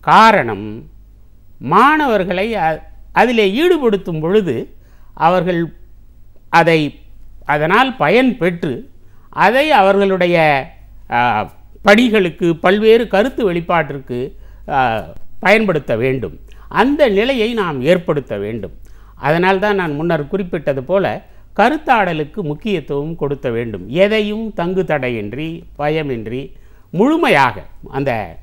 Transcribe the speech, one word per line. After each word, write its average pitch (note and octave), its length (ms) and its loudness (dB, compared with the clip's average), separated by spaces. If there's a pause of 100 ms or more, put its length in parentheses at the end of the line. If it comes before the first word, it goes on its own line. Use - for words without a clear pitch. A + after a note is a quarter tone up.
காரணம், C#3+ 880 4 (680)
மாணவர்களை G#3+ 960 2
அ-, D#3+ 320 -2 (260)
அதிலே A3 380 4
ஈடுபடுத்தும் A3+ 720 0
பொழுது E3 540 -2 (400)
அவர்கள் E3+ 580 0 (760)
அதை, E3 500 4 (460)
அதனால் F3+ 520 0
பயன் A3 400 2
பெற்று E3+ 520 -4 (400)
அதை A#3+ 420 2
அவர்களுடைய, F#3 960 2 (440)
ஆ, A#2 400 0 (320)
பணிகளுக்கு, G3 760 2
பல்வேறு G#3+ 520 4
கருத்து G#3+ 440 0
வெளிப்பாட்டிற்கு, D3 800 -4 (360)
ஆ, B2 360 0 (340)
பயன்படுத்த F3+ 580 2
வேண்டும். A#2+ 420 -4 (300)
அந்த C#4 400 2
நிலையை A3+ 440 0
நாம் E3+ 300 -4
ஏற்படுத்த D3+ 560 0
வேண்டும். G2+ 340 -8 (420)
அதனால்தான் F#3 600 0
நான் E3+ 200 -2
முன்னர் D#3 340 -2
குறிப்பிட்டது E3 560 -4
போல E3+ 400 -2 (320)
கருத்தாடலுக்கு G#3 840 0
முக்கியத்துவம் D3+ 720 -6
கொடுத்த C#3+ 340 -4
வேண்டும். A2+ 380 -6
எதையும் G#3 640 0
தங்கு F#3 320 -2
தடையின்றி, C3+ 800 -6 (140)
பயமின்றி, C#3 720 -4 (380)
முழுமையாக G3+ 720 2 (260)
அந்த A2+ 540 -4